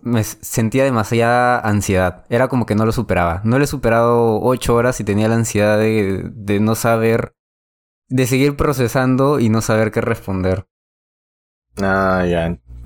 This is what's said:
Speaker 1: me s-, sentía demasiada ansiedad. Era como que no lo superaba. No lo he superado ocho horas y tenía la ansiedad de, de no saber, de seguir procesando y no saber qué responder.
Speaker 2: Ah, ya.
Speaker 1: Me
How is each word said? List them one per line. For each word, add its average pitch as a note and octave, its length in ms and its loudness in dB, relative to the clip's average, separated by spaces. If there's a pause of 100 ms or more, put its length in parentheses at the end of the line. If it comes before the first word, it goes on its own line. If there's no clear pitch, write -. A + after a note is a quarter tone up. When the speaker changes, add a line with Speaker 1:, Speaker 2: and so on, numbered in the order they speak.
Speaker 1:
me A#2 200 0
s-, - 200 -8
sentía B2 440 0
demasiada A#2+ 760 2
ansiedad. G2+ 680 0
Era B2 180 2
como B2+ 180 -2
que - 100 -2
no A2 100 2
lo A2 80 0
superaba. F2+ 500 -2
No A#2 140 2
lo C#3+ 80 2
he - 20 0
superado A#2 760 2
ocho A#2+ 340 0
horas A#2+ 260 0
y - 20 -8
tenía G#2 240 0
la A2+ 80 0
ansiedad G#2+ 420 0
de, G#2 460 0 (100)
de G2+ 280 -2
no A2 140 2
saber, A2+ 580 0 (760)
de C3 160 0
seguir C3+ 300 0
procesando C3 840 0
y A2+ 100 2
no A2 120 2
saber A2 300 0
qué - 100 -4
responder. F#2+ 640 -4 (1120)
Speaker 2:
Ah, F#2+ 480 0
ya. E2+ 220 0
Speaker 1:
Me F2 100 -6 (260)